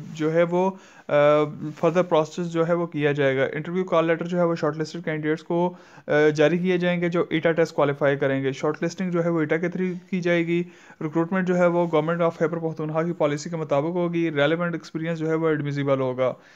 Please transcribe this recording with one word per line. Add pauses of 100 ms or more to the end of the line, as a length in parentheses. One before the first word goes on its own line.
(140)
जो
है
वो,
अ, (920)
फर्दर
प्रोसेस
जो
है
वो
किया
जाएगा।
इंटरव्यू
कॉल
लेटर
जो
है
वो
शॉर्टलिस्टेड
कैंडिडेट्स
को,
अ,
जारी
किए
जाएंगे
जो
ईटा
टेस्ट
क्वालिफाई
करेंगे।
शॉर्टलिस्टिंग
जो
है
वो
ईटा
के
through (140)
की
जाएगी। (360)
रिक्रूटमेंट
जो
है
वो
Government
of
Khyber
Pakhtunkhwa
की
पॉलिसी
के
मुताबिक
होगी।
रेलिवेंट
एक्सपीरियंस
जो
है
वो
एडमिसिबल
होगा। (200)